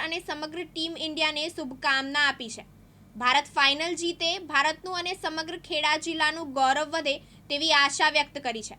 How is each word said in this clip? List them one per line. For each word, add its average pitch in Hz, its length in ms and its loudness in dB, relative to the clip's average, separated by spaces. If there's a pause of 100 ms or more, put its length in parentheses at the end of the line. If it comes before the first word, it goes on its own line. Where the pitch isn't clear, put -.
અને 330 160 -4
સમગ્ર 311 440 -8
ટીમ 330 340 -6
ઇન્ડિયાને 311 500 -2
શુભકામના 269 720 -2
આપી 269 300 0
છે. - 160 -12 (520)
ભારત 254 260 4
ફાઇનલ 294 520 2
જીતે, 339 440 -2
ભારતનું 311 580 0
અને 349 160 -4
સમગ્ર 320 440 -6
ખેડા 311 400 2
જિલ્લાનું 311 560 -2
ગૌરવ 285 440 2
વધે 294 220 0
તેવી 302 540 -2
આશા 285 360 6
વ્યક્ત 294 340 0
કરી 226 200 -4
છે. - 160 -14